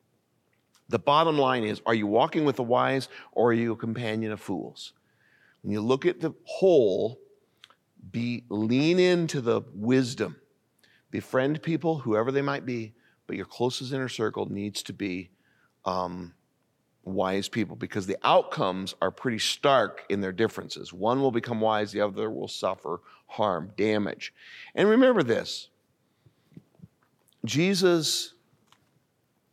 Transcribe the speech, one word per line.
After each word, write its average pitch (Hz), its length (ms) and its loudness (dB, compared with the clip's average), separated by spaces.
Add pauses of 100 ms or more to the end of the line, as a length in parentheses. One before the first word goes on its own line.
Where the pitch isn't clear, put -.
(880)
The 113 100 0
bottom 151 400 4
line 127 240 4
is, 107 240 -2
are 117 80 4
you 104 140 0
walking 151 360 2
with 139 120 2
the 127 80 -2
wise 127 440 0 (220)
or 117 200 2
are - 20 4
you 117 200 0
a 107 40 -6
companion 110 560 -4
of 104 80 -8
fools? - 540 -8 (680)
When 101 100 -6
you 107 80 -2
look 131 260 2
at 175 140 0
the 160 120 -2 (120)
whole, 123 760 4 (880)
be, 117 380 -6
lean 127 500 2
into 175 420 2
the 113 200 2 (140)
wisdom. 113 640 0 (720)
Befriend 135 520 -2
people, 160 360 -2
whoever 117 340 0
they 139 100 0
might 139 220 -4
be, 117 300 -8 (320)
but - 100 -8
your 95 80 -6
closest 127 480 -4
inner 131 160 -4
circle 104 380 -4
needs 101 380 -8
to - 80 -12
be, 92 380 -6 (540)
um, 90 480 -4 (720)
wise 95 440 -2
people 98 280 -4
because 95 300 -6
the 98 160 -4
outcomes 104 800 0
are 190 80 0
pretty 117 280 -6
stark - 680 2
in 98 120 0
their 95 120 -4
differences. 92 600 -4
One 110 280 0
will 135 100 2
become 113 300 -4
wise, 107 320 0
the 104 80 -2
other 104 300 -2
will 95 180 -8
suffer 92 520 -6 (260)
harm, 95 500 -2
damage. 104 560 -2 (420)
And 190 140 4
remember 233 340 6
this, 107 460 -2 (1800)
Jesus 170 920 2 (1200)